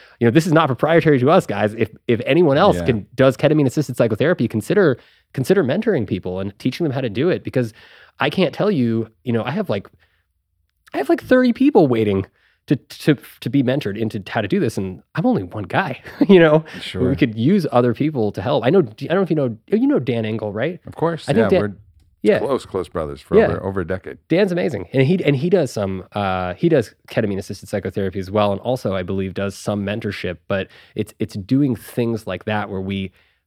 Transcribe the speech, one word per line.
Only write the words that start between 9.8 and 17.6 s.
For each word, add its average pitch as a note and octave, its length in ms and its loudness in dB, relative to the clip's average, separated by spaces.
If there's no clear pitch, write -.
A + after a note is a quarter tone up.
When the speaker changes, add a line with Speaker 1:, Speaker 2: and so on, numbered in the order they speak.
Speaker 1:
I D4+ 40 -6
have, F#4+ 100 -4
like, E4 140 0
thirty B3+ 300 4
people A#3 340 4
waiting G#2+ 400 0
to, C#3+ 100 2
to, - 400 0
to - 100 -8
be C#3 120 2
mentored A#2+ 360 -2
into A2 320 -4
how A#2 100 -2
to G#2 80 -2
do G3 120 0
this. B2+ 160 -2
And F#2+ 260 -6
I'm F3 120 -2
only A#3 160 0
one G2+ 220 -10
guy, - 360 -4
<laughs> - 140 0
you G3 100 10
know? D#3 260 6
Speaker 2:
Sure. - 280 -4
Speaker 1:
We B2+ 80 0
could A#2 200 0
use D3+ 360 2